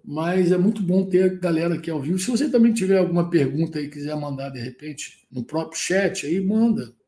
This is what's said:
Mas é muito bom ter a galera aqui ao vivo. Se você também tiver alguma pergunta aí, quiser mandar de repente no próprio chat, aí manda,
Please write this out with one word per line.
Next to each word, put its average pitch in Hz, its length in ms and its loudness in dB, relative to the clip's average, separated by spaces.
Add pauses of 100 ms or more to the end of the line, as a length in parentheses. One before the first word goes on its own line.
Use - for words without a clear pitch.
Mas 170 460 0
é 180 60 4
muito 202 240 2
bom 185 220 2
ter 185 200 4
a 185 120 2
galera 170 400 0
aqui 170 140 -8
ao 156 100 -4
vivo. 160 180 -2
Se 214 140 -2
você 254 160 2
também 233 240 6
tiver 190 260 2
alguma 170 320 2
pergunta 151 480 0
aí, 143 120 -6
quiser 147 260 -8
mandar 139 360 -6
de 127 80 -12
repente 135 680 -12
no 123 140 -8
próprio 160 340 -6
chat, 185 480 -2
aí 170 140 -2
manda, 196 540 0 (140)